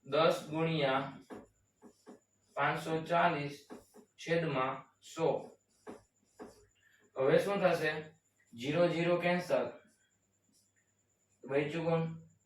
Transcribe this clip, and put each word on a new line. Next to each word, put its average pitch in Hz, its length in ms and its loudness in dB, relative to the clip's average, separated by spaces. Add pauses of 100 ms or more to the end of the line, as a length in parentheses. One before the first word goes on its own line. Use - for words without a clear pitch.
દસ 160 420 2
ગુણ્યા 151 640 0 (1400)
પાંચસો 160 460 0
ચાલીસ 160 680 0 (480)
છેદમાં 139 680 -2 (160)
સો. - 560 -2 (1600)
હવે 135 220 6
શું 202 220 2
થશે? - 320 2 (600)
ઝીરો 151 340 0
ઝીરો 165 280 2
કેન્સલ. 175 500 0 (1800)
બચ્યું 151 400 0
કોણ? 165 180 2 (440)